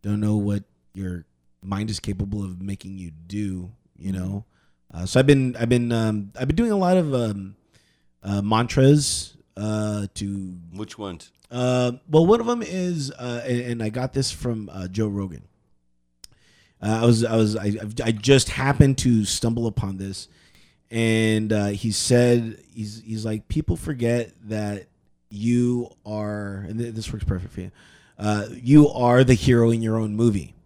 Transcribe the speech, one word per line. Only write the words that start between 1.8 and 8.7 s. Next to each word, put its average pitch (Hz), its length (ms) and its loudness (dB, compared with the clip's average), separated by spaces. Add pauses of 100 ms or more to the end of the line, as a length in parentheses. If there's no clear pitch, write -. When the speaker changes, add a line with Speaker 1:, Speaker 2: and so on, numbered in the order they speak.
Speaker 1:
is 95 80 -6
capable 101 440 -6
of 92 180 -10
making 95 360 -10
you 87 140 -12 (160)
do, 95 440 -6 (260)
you 95 140 -8
Speaker 2:
Mm-hmm. 95 60 -4
Speaker 1:
know? 95 280 -6 (460)
Uh, 85 140 -8
so 127 140 2
I've 135 80 4
been, 131 300 4
I've 117 120 -2
been, 120 220 2
um, 107 480 0
I've 131 80 -4
been 151 80 0
doing 226 160 2
a 202 60 0
lot 185 200 4
of, 156 160 0
um, 101 420 -4 (680)
uh, 101 180 -2
mantras, 127 920 4 (200)